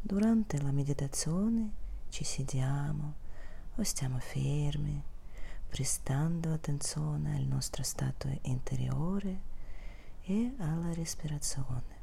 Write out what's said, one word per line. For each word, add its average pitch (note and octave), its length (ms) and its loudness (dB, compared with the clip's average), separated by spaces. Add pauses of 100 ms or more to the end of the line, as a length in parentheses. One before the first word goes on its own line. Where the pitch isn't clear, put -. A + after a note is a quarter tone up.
Durante G#3+ 600 4
la C#3 120 2
meditazione D#3 960 2 (380)
ci - 160 -2
sediamo C#3+ 880 0 (640)
o A3+ 80 2
stiamo C3 340 0
fermi, D3 800 0 (680)
prestando D#3+ 840 0
attenzione D3+ 840 0
al C3+ 80 0
nostro C3+ 400 0
stato - 440 -2 (140)
interiore C3+ 1000 2 (800)
e A3+ 360 2
alla E3 340 0
respirazione. D3 1120 -2